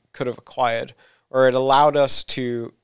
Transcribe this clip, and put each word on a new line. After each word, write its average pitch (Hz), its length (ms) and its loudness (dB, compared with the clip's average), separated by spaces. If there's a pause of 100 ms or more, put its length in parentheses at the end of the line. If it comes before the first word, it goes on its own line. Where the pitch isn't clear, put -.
(140)
could 127 120 -8
have 120 120 -8
acquired, 120 560 -6 (360)
or 131 200 2
it 123 40 0
allowed 135 440 2
us 139 260 0
to 120 500 -8 (100)